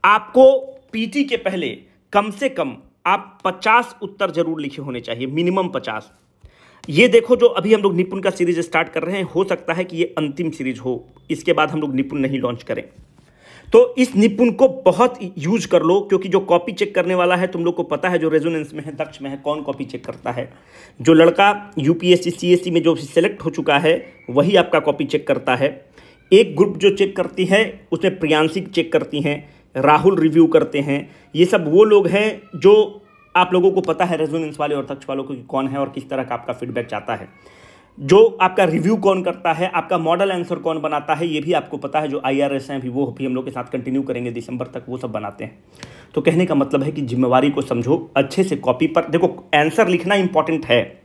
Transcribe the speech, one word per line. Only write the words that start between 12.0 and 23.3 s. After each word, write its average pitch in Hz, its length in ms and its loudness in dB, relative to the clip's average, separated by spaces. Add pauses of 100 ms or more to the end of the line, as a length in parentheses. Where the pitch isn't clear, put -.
नहीं 135 200 -2
लॉन्च 123 240 -6
करें। - 200 -8 (880)
तो 247 240 6
इस 254 180 2
निपुण 220 360 4
को 262 160 4
बहुत 247 520 2 (180)
यूज़ 175 300 -2
कर 170 140 4
लो, 175 200 2
क्योंकि 196 280 -2
जो 185 100 2
कॉपी 175 320 0
चेक 202 240 -4
करने 185 200 0
वाला 180 200 2
है, 185 120 -2
तुम 170 180 -6
लोग 170 100 -2
को 175 80 -6
पता - 260 -4
है, 175 100 0
जो 160 100 0
रेजोनेंस 156 440 -2
में 151 100 -14
है, 147 120 -12
दक्ष 151 260 -6
में 139 80 -10
है, 139 80 -10
कौन 147 240 -6
कॉपी 139 240 -8
चेक - 200 -14
करता - 260 -10
है? 123 200 -8 (500)
जो 160 120 4
लड़का 196 680 4
यूपीएससी, 175 520 2
सीएससी 180 400 0
में 165 120 2
जो 165 120 4
सिलेक्ट 165 460 -2